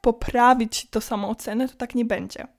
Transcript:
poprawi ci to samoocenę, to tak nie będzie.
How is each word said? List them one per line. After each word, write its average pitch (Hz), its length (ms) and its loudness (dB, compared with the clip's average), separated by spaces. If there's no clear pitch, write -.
poprawi 240 680 4
ci - 180 -8
to 214 140 -4
samoocenę, 214 680 -4
to - 60 -16
tak 240 200 -10
nie 240 100 2
będzie. - 420 -6